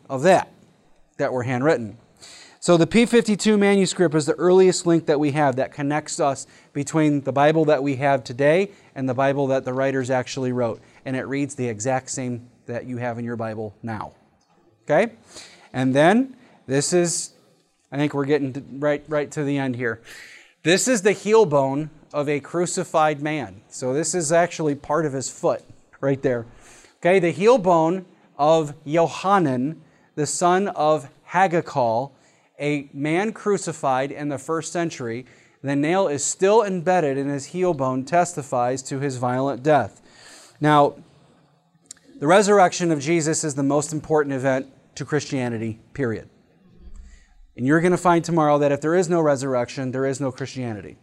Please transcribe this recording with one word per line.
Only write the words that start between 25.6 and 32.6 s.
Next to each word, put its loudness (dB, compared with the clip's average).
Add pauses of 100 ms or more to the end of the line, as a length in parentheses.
right 0
there. -2 (560)
Okay, 4
the 2
heel 4
bone 2 (320)
of 2 (120)
Yohanan, 0 (340)
the -2
son 0
of 0 (220)
Hagakal, 0 (480)
a -4